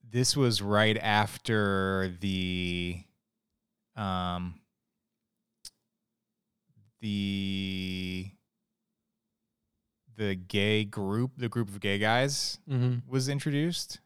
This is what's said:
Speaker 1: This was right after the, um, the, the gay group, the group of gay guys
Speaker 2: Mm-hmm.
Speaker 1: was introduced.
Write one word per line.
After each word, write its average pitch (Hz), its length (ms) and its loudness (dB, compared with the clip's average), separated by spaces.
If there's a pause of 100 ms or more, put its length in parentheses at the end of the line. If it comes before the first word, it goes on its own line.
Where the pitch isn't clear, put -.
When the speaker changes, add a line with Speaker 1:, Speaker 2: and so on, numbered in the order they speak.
(120)
Speaker 1:
This 127 240 2
was 117 240 4
right 107 400 4
after 98 1200 2
the, 90 840 -2 (920)
um, 90 580 -4 (2500)
the, 95 1300 -4 (1900)
the 104 180 0
gay 101 500 2
group, 107 520 -2
the 120 120 -4
group 107 200 -2
of 101 120 -10
gay 98 180 0
guys 123 600 0 (100)
Speaker 2:
Mm-hmm. 123 420 0
Speaker 1:
was 131 180 0
introduced. 147 760 -2